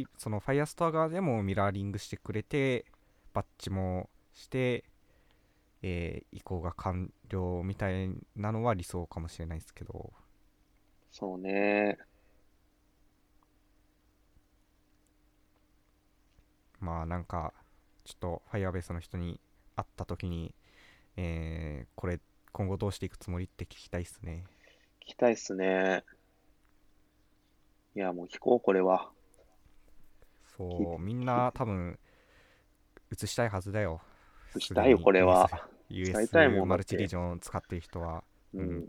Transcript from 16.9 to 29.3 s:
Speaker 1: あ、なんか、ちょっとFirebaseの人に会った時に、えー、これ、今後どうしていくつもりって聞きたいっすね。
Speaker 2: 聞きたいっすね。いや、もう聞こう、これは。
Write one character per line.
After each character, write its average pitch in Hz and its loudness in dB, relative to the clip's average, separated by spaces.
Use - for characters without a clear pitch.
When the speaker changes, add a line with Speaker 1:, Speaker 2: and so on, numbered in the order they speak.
Speaker 1:
あ、 80 -4
な 87 -4
ん 87 -6
か、 80 -6
ち - -20
ょ - -20
っ - -20
と 87 -6
Firebase 92 -4
の 85 -4
人 - -12
に 87 -6
会 101 -4
っ - -12
た - -8
時 87 -6
に、 82 -6
え 80 -6
ー、 - -20
こ - -4
れ、 87 -2
今 101 -2
後 95 -2
ど 104 -2
う 95 -2
し - -10
て 98 -6
い - -6
く - -18
つ - -12
も 90 -2
り 92 -4
っ 90 -10
て - -12
聞 - -12
き - -20
た 90 -4
い - -6
っ - -6
す - -20
ね。 85 -10
Speaker 2:
聞 - -20
き - -18
た 120 6
い 113 2
っ - 0
す - -8
ね。 95 4
い - -2
や、 92 0
も 87 -6
う - -10
聞 - -16
こ 123 6
う、 117 2
こ - 4
れ 95 8
は。 92 4